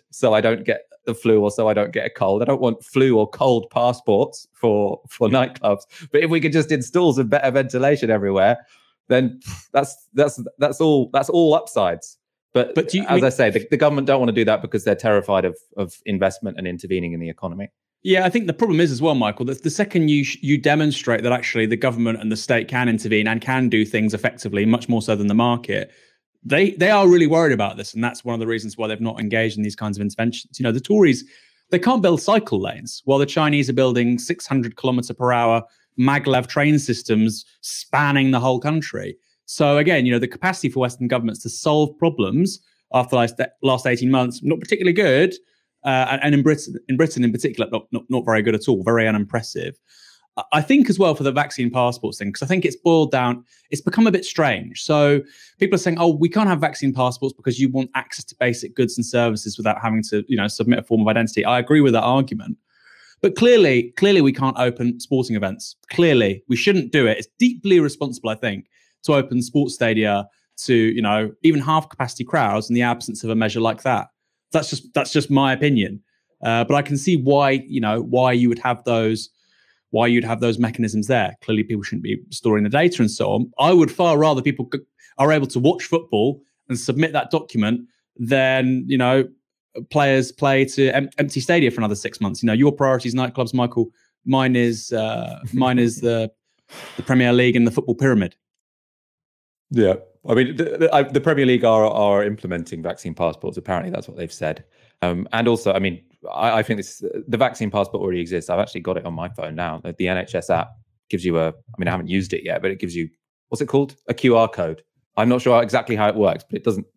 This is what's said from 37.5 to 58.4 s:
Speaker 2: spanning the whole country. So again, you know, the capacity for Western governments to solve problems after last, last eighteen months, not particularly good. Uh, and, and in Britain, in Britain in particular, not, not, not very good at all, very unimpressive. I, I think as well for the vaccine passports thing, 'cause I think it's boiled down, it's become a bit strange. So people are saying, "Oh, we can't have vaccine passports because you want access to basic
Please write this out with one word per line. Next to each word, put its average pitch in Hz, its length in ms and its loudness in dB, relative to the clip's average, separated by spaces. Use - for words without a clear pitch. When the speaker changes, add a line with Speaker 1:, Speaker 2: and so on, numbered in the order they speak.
Speaker 2:
spanning 139 680 0
the 127 80 2
whole 127 200 0
country. 131 580 -6
So 147 340 2
again, 151 260 2
you 123 60 2
know, 120 80 2
the 120 80 -2
capacity 180 420 -4
for 131 120 -2
Western 123 260 -4
governments 117 340 -2
to - 80 -10
solve 151 480 0
problems 156 600 0
after 127 220 0
last, 120 260 0
last 131 240 0
eighteen 127 240 0
months, 127 320 0
not 147 160 -2
particularly 185 340 0
good. 180 400 2
Uh, 131 260 0
and, 135 140 -4
and 147 120 2
in 139 80 4
Britain, 147 320 -2
in 131 80 0
Britain 151 260 0
in 117 80 2
particular, 117 400 -4
not, 110 220 -8
not, 120 160 -6
not 123 160 -2
very 110 160 0
good 110 140 0
at 104 120 -4
all, 101 160 0
very 113 240 2
unimpressive. 104 720 -4
I, - 80 -8
I 151 80 2
think 269 280 4
as 175 100 0
well 170 160 4
for 151 80 -8
the 135 80 0
vaccine 135 380 -2
passports 123 480 -2
thing, 101 160 -6
'cause - 80 -10
I 143 40 -6
think 180 200 -2
it's - 100 -2
boiled 165 360 2
down, 123 340 -2
it's 143 100 -8
become 220 260 2
a 214 60 4
bit 180 140 -2
strange. 123 560 -2
So 147 400 4
people 190 160 2
are - 20 2
saying, 170 200 0
"Oh, 170 160 4
we 151 140 2
can't 208 220 2
have 165 100 2
vaccine 143 340 -2
passports 127 400 -2
because 117 260 -4
you 135 100 2
want 131 260 -4
access - 300 -8
to - 120 -20
basic 120 380 -4